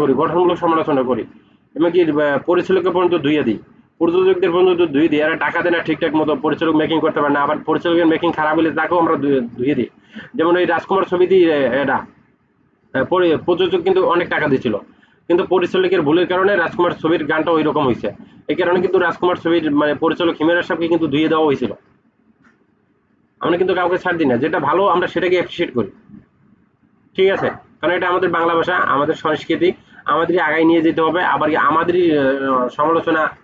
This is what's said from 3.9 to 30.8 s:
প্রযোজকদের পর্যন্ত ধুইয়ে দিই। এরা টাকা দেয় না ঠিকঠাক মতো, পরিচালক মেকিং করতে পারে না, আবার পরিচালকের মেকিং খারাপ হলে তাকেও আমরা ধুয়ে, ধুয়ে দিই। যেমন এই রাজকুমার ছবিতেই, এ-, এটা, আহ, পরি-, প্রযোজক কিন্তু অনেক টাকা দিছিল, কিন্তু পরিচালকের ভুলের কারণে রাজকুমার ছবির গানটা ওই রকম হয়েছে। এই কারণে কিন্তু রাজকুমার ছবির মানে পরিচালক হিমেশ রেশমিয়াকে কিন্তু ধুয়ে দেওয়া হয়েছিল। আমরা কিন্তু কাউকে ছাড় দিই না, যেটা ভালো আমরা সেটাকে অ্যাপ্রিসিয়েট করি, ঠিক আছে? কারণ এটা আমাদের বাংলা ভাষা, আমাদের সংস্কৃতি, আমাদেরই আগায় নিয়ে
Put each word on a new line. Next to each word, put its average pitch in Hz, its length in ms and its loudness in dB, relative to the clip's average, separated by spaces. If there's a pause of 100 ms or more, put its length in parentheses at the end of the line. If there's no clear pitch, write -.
প্রযোজকদের 180 560 2
পর্যন্ত 180 280 2 (120)
ধুইয়ে 151 180 2
দিই। 147 80 0
এরা 156 160 0
টাকা 151 260 -4
দেয় 175 120 0
না 165 120 0
ঠিকঠাক 156 280 -2
মতো, 156 180 0 (120)
পরিচালক 156 320 0
মেকিং 156 240 0
করতে 156 200 -2
পারে 143 160 0
না, 143 100 0
আবার 147 200 -2
পরিচালকের 165 400 0
মেকিং 160 260 0
খারাপ 156 240 -2
হলে 165 160 2
তাকেও 160 300 -2
আমরা 165 140 0
ধুয়ে, 139 240 0 (160)
ধুয়ে 131 180 -2
দিই। 120 160 -4 (440)
যেমন 165 220 2
এই 180 100 2
রাজকুমার 175 440 0
ছবিতেই, 180 340 4
এ-, 143 260 2 (120)
এটা, 135 160 0
আহ, - 1080 -10
পরি-, 170 420 2
প্রযোজক 175 400 0
কিন্তু 185 140 2 (140)
অনেক 180 200 0
টাকা 151 140 -2
দিছিল, 123 260 0 (540)
কিন্তু 175 140 2 (100)
পরিচালকের 185 500 0
ভুলের 156 240 2
কারণে 185 300 0
রাজকুমার 170 460 -2
ছবির 156 280 0
গানটা 160 200 -2
ওই 160 120 2
রকম 147 260 0
হয়েছে। 110 200 -4 (400)
এই 147 120 -2
কারণে 180 200 0
কিন্তু 185 180 0
রাজকুমার 175 380 0
ছবির 165 280 -2 (160)
মানে 147 140 0
পরিচালক 160 440 -2
হিমেশ 165 180 2
রেশমিয়াকে 170 360 -2
কিন্তু 165 140 0
ধুয়ে 151 260 0
দেওয়া 156 160 2
হয়েছিল। 123 240 -2 (1700)
আমরা 156 160 0
কিন্তু 185 180 0
কাউকে 180 240 0
ছাড় 175 200 -2
দিই 156 120 0
না, 120 60 2
যেটা 156 240 -2
ভালো 151 220 0 (120)
আমরা 180 120 0
সেটাকে 180 320 0
অ্যাপ্রিসিয়েট - 360 -4
করি, 107 160 -2 (1300)
ঠিক 190 140 4
আছে? 143 180 -2 (300)
কারণ 160 160 0
এটা 180 140 -2
আমাদের 180 220 0
বাংলা 165 240 0
ভাষা, 165 220 0
আমাদের 147 380 0
সংস্কৃতি, 156 540 -2 (360)
আমাদেরই 165 360 0
আগায় 160 240 0
নিয়ে 165 180 4